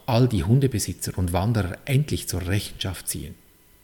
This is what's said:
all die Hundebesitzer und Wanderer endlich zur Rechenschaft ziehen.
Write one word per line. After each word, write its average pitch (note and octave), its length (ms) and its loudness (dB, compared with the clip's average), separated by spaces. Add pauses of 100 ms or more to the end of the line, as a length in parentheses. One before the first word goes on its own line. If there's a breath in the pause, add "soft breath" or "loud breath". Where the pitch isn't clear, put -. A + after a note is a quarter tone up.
all B2 220 4
die F2+ 160 0
Hundebesitzer G#2+ 720 0
und F2+ 160 0
Wanderer F#2+ 520 0
endlich C#3+ 440 0
zur E2+ 180 -4
Rechenschaft - 640 -4
ziehen. D#2 260 -8 (480)